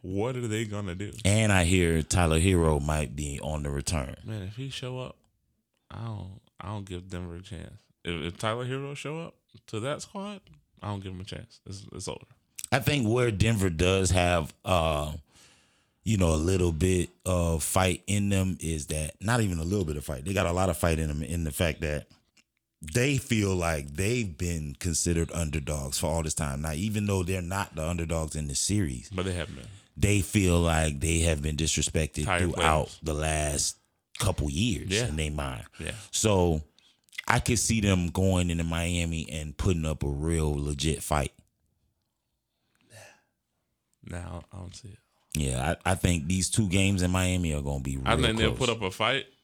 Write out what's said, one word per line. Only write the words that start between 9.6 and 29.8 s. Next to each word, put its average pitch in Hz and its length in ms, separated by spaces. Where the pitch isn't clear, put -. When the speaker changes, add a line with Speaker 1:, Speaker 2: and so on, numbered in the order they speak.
Speaker 1:
to 110 140
that 135 200
squad, 196 400
I 95 60
don't 101 140
give 95 120
him 90 80
a 98 40
chance. - 400
It's, 98 280
it's - 160
over. - 160
Speaker 2:
I 135 80
think 131 280
where 120 240
Denver 98 380
does 90 420
have, 87 420
uh, 80 480
you 107 140
know, 85 160
a - 20
little 87 380
bit 90 380
of 85 380
fight 92 440
in 101 200
them 95 320
is 78 280
that, 76 340
not 117 180
even 92 200
a 80 40
little 92 220
bit 76 100
of 73 80
fight. 69 220
They 98 80
got 95 140
a 85 40
lot 92 180
of 85 60
fight 82 240
in 80 80
them 73 160
in 82 220
the 73 60
fact 82 280
that 76 280
they 120 340
feel 101 400
like 78 400
they've 101 420
been 80 420
considered 82 520
underdogs 73 680
for 85 80
all 82 160
this 78 100
time. 71 300
Now, 78 100
even 104 320
though 98 180
they're 92 180
not 95 320
the 80 140
underdogs 82 480
in 76 140
this 69 100
series. 85 500
Speaker 1:
But 92 140
they 92 100
have 85 220
been. 60 120